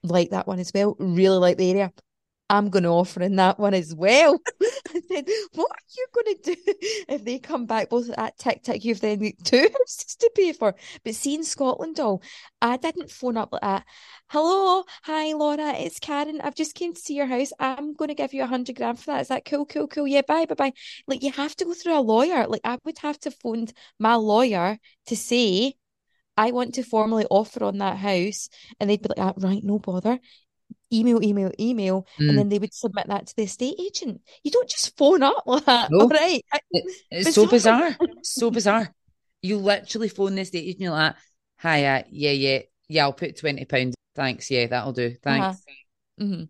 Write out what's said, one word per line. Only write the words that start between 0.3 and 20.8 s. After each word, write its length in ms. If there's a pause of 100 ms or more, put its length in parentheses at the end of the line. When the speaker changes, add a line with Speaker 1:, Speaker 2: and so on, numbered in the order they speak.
Speaker 1:
that 160
one 120
as 140
well. 260
Really 380
like 200
the 140
area. 200 (580)
"I'm 200
gonna 260
offer 260
in 160
that 220
one 140
as 200
well." 460 (100)
<laughs> 120
I 480
said, 180 (260)
"What 180
are 140 (120)
you 160
gonna 300
do 120 (540)
if 160
they 140
come 260
back 240
both 200
at 60
that 220
tick, 260
tick, 220
you've 160
then 180
got 140 (100)
two 300
<laughs> 0
houses 460
to 140
pay 200
for?" 220 (280)
But 120
see, 200
in 80
Scotland, 520
doll, 260 (400)
I 160
didn't 340
phone 240
up 160
like 120
that. 220 (440)
"Hello, 540 (200)
hi, 300
Laura, 400
it's 260
Karen. 420
I've 140
just 200
came 180
to 80
see 140
your 120
house. 320
I'm 340
gonna 220
give 180
you 100
a 40
hundred 300
grand 220
for 80
that. 140
Is 60
that 180
cool, 200
cool, 220
cool? 200
Yeah, 180
bye, 200
bye, 100
bye." 180 (340)